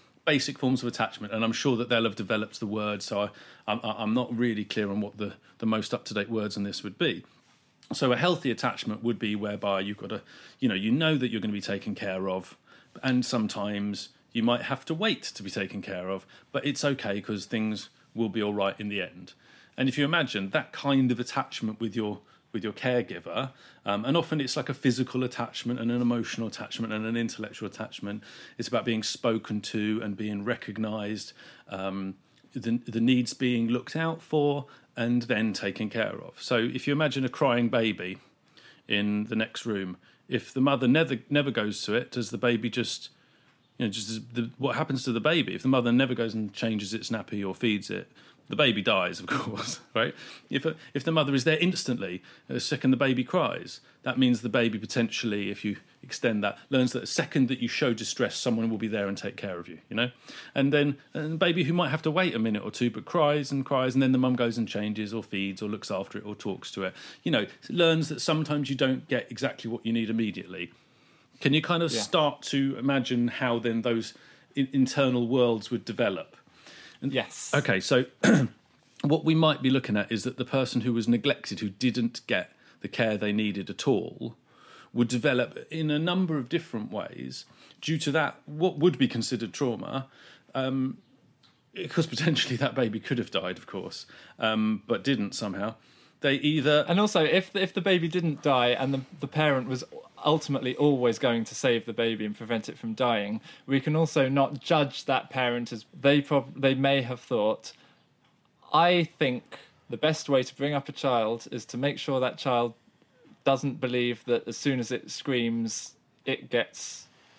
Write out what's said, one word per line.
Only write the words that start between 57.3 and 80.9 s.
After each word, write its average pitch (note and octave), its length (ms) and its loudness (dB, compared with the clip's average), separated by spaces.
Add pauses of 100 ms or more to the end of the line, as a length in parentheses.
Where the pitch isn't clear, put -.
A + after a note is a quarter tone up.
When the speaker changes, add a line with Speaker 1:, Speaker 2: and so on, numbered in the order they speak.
Speaker 1:
that C3 120 -4
you A#2 80 -2
show B2 260 0
distress, - 420 -2
someone A2+ 320 0
will A2+ 80 -2
be A2 100 -4
there G#2 220 -2
and G2 80 -4
take G2+ 200 -8
care F#2 220 -8
of F2 80 -12
you, E2 120 -14 (100)
you F#2+ 80 -8
know? B2 140 0 (440)
And C#3 200 4
then, C#3+ 240 4 (160)
and D#3 180 -4
the E3 60 -4
baby F3 260 4
who D#3 80 2
might F3 160 2
have D3+ 140 -2
to D#3+ 80 0
wait F3+ 240 2
a A#2 40 -2
minute A2 240 0
or G#2 80 -8
two, A#2+ 200 0
but - 160 -8
cries D3 440 2
and C#3 140 -2
cries, B2+ 300 0
and C3+ 80 6
then C3 100 6
the B2+ 60 6
mum B2+ 180 4
goes A#2 220 2
and A2 100 0
changes G#2 460 -4
or A2 80 -4
feeds G2 400 -4
or G#2+ 80 -4
looks G#2 200 -8
after G2 280 -6
it G2+ 80 -10
or G#2 80 -8
talks - 380 -6
to F#2+ 120 -6
it, F#2 80 -4 (300)
you E3+ 100 -2
know, A2 140 2 (240)
learns D#3+ 400 4
that - 100 -6
sometimes D3+ 480 0
you C3+ 80 -2
don't C3 320 0
get B2 220 -2
exactly A2+ 400 -4
what A2+ 160 -6
you A2+ 60 2
need A2+ 180 0
immediately. F#2 600 -4 (720)
Can C#3 140 4
you D3+ 80 4
kind E3+ 200 0
of D#3+ 120 2
Speaker 2:
Yeah. A2 80 0
Speaker 1:
start D3+ 400 2
to C3+ 360 0
imagine B2 500 2
how A#2 300 0
then A2+ 220 0
those A2+ 320 0 (420)
in-, C3+ 200 2
internal B2+ 520 4
worlds A#2 440 2
would A2 160 -4
develop? G2 500 -2 (640)
And C#3 100 -2
Speaker 2:
Yes. - 400 -4
Speaker 1:
Okay, B2 280 2
so B2+ 260 4 (160)
<clears throat> D3 260 6 (540)
what D3+ 240 2
we D#3+ 80 6
might D#3 260 4
be C3 80 2
looking C3 280 2
at G2+ 140 0
is A2+ 140 -2
that - 140 -6
the B2+ 60 -4
person B2+ 380 0
who A#2+ 120 0